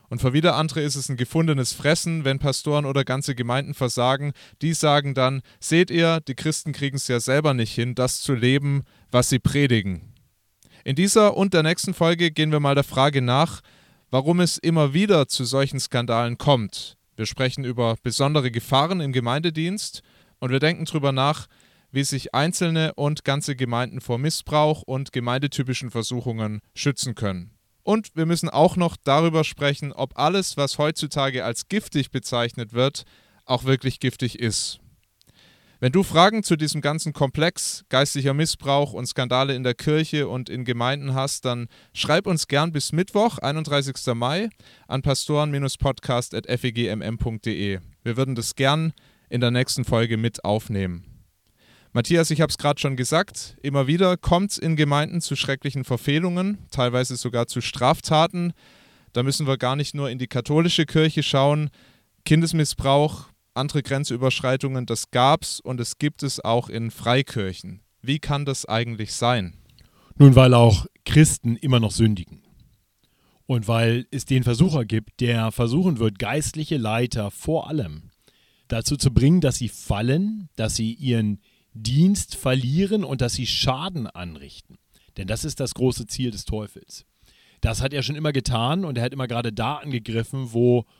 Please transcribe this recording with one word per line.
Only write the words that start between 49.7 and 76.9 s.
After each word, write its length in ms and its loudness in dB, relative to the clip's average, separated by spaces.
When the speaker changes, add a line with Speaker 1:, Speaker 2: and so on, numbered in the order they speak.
Speaker 1:
Folge 320 0
mit 260 -4
aufnehmen. 600 -2
Matthias, 360 2
ich 100 2
hab's 160 0
grad 220 0
schon 160 -2
gesagt, 680 -2
immer 240 0
wieder 320 4
kommt's 400 2
in 180 0
Gemeinden 460 0
zu 140 -4
schrecklichen 480 -4
Verfehlungen, 760 -2
teilweise 460 0
sogar 280 -2
zu 160 -6
Straftaten. 920 0
Da 100 -2
müssen 240 -2
wir 120 0
gar 180 -2
nicht 180 -4
nur 160 -4
in 80 -8
die 80 -6
katholische 600 0
Kirche 340 2
schauen. 480 0
Kindesmissbrauch, 1000 2
andere 300 -2
Grenzüberschreitungen, 1040 -2
das 240 -6
gab's 480 2
und 200 -6
es 200 -8
gibt 240 -2
es 160 -4
auch 280 0
in 220 -6
Freikirchen. 920 -4
Wie 160 -2
kann 280 -4
das 200 -6
eigentlich 480 -4
sein? 460 -2
Speaker 2:
Nun, 180 12
weil 200 10
auch 320 8
Christen 520 4
immer 220 2
noch 120 0
sündigen. 500 0
Und 220 -2
weil 420 2
es 160 -6
den 180 2
Versucher 400 4
gibt, 360 -4
der 320 0
versuchen 480 0
wird, 180 0
geistliche 600 -4
Leiter 520 -2